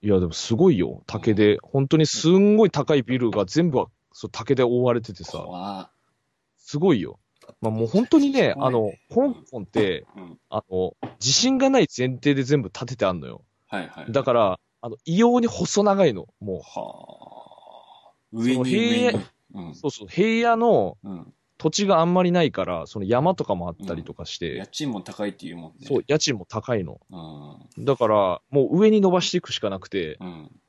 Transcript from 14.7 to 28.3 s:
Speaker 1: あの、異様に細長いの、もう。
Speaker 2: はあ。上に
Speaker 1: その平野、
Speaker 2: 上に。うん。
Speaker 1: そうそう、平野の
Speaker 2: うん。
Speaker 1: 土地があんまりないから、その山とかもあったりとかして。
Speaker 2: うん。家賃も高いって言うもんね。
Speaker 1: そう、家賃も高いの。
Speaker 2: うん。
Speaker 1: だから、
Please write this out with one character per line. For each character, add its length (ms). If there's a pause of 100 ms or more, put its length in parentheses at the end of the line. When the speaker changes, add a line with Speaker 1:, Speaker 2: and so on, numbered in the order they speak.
Speaker 1:
あ 80
の、 160
異 120
様 220
に 80
細 360
長 220
い 80
の、 140 (140)
も 140
う。 20
Speaker 2:
は 1500
あ。 40 (200)
上 160
に 60
Speaker 1:
そ 40
の 60
平 480
野、 40
Speaker 2:
上 20
に。 60 (280)
う 160
ん。 60
Speaker 1:
そ 120
う 40
そ 140
う、 40
平 480
野 0
の 440
Speaker 2:
う 80
ん。 240 (260)
Speaker 1:
土 120
地 140
が 160
あ 20
ん 100
ま 100
り 100
な 100
い 80
か 140
ら、 220
そ 120
の 60
山 300
と 100
か 100
も 140
あ 20
っ 40 (120)
た 60
り 100
と 100
か 120
し 120
て。 160
Speaker 2:
う 20
ん。 20
家 100
賃 240
も 80
高 260
い 40
っ 40
て 120
言 100
う 20
も 120
ん 100
ね。 80
Speaker 1:
そ 120
う、 60
家 140
賃 160
も 100
高 300
い 80
の。 160 (800)
Speaker 2:
う 40
ん。 40
Speaker 1:
だ 100
か 140
ら、 400